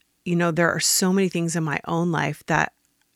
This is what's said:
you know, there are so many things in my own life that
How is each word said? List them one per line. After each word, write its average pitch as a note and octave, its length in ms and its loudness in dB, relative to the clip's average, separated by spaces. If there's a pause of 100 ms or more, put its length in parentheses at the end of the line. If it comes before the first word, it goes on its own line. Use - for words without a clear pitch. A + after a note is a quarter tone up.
(240)
you F3 120 0
know, E3+ 140 2
there E3 200 2
are D#3+ 100 -2
so - 320 2
many G3 180 2
things E3+ 260 -2
in D#3+ 80 0
my D3+ 220 -2
own E3+ 260 0
life D3 340 -4
that - 280 0 (420)